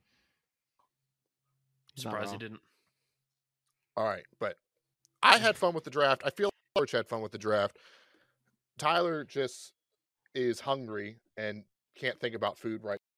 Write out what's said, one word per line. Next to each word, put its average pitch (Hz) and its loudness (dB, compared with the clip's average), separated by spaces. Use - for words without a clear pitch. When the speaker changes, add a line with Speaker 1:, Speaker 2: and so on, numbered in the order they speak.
Speaker 1:
Not 131 -12
Speaker 2:
Surprised 110 -6
you 101 -8
Speaker 1:
wrong. 104 -10
Speaker 2:
didn't. 110 -12
Speaker 3:
All 110 0
right, 98 -2
but 101 -4
I - 10
had 220 2
fun 175 2
with 160 -6
the - -14
draft. 135 4
I 143 0
feel 202 -2
like - -6
George 147 2
had 117 0
fun 113 -4
with 107 -8
the 107 -10
draft. 104 2
Tyler 160 2
just - -6
is 123 0
hungry 113 -4
and 107 -6
can't 127 -4
think 120 -4
about 104 -2
food 110 -6
right 101 -4